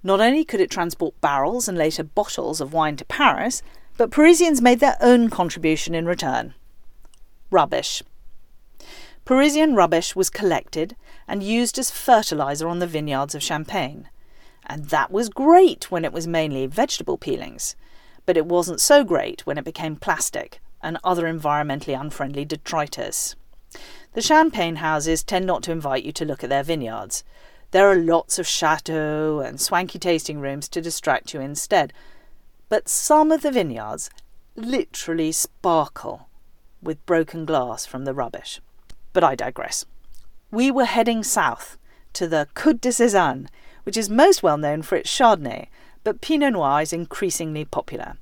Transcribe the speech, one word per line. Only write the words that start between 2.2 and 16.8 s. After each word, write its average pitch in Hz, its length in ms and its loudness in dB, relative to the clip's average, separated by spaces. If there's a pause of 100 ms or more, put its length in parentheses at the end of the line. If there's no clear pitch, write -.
of 139 100 -8
wine 156 260 0
to - 80 -12
Paris, 240 560 0 (360)
but 226 140 2
Parisians 320 500 6
made 247 180 6
their 277 220 4
own 240 280 6
contribution 160 640 -2
in 165 100 -2
return. 127 480 -4 (960)
Rubbish. 143 540 0 (1200)
Parisian 285 500 4
rubbish 170 400 4
was 190 140 0
collected 175 680 -2 (320)
and 196 160 -6
used 233 340 0
as 262 140 -4
fertiliser 156 760 2
on 175 120 -4
the 175 80 -2
vineyards 147 480 -4
of 143 80 -8
Champagne, 156 640 -6 (580)
and 151 200 -10
that 147 260 0
was 220 160 0
great 330 640 6
when 170 140 -2
it - 80 -4
was 165 140 -6
mainly 156 380 -2
vegetable - 520 -2